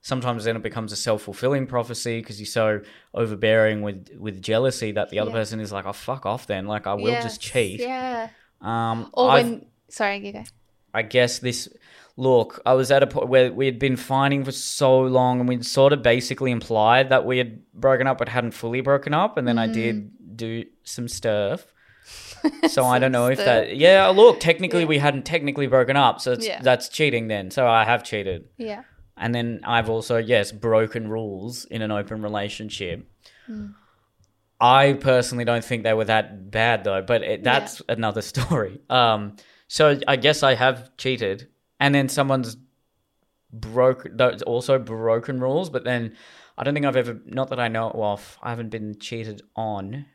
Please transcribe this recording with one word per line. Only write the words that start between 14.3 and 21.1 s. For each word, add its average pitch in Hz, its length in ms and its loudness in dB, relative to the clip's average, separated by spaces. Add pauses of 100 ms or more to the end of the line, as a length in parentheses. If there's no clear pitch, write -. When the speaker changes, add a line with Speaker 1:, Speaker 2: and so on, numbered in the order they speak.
Speaker 1:
for 131 80 -8
so 131 500 2
long 127 380 2
and 123 80 0
we'd 123 180 -2
sort 139 260 6
of 139 100 -2
basically 123 480 0
implied 117 600 2
that 131 160 4
we 127 100 0
had 117 240 -4 (140)
broken 131 320 2
up 131 100 0
but 123 140 -4
hadn't 117 220 -2
fully 120 280 -6
broken 139 320 0
up, 180 240 0
and 127 100 -2
then 117 120 2
I 113 100 0
Speaker 2:
Mm. 110 60 -4
Speaker 1:
did 107 640 -6
do 113 280 -8 (200)
some 120 240 -10
stuff. 104 580 -2 (760)